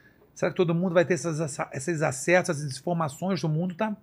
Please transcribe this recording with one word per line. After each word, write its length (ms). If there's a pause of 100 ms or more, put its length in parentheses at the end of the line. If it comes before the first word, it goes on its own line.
(340)
será 160
que 60
todo 180
mundo 200
vai 100
ter 100
essas, 260
essa, 340
esses 260
acessos, 560
essas 220
informações? 680
O 40
mundo 260
tá, 280